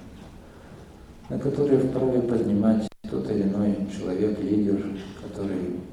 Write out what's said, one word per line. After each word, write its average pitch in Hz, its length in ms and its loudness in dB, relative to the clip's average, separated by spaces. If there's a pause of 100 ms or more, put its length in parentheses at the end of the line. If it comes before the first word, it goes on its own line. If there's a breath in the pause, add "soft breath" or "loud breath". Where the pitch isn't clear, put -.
(1300 loud breath)
на 131 80 -4
которые 139 440 4
вправе 127 420 2
поднимать 110 640 4 (240)
тот 131 180 -2
или 101 140 2
иной 98 460 2 (100)
человек, 98 400 0
лидер, 101 420 2 (400)
который 98 600 -4 (120)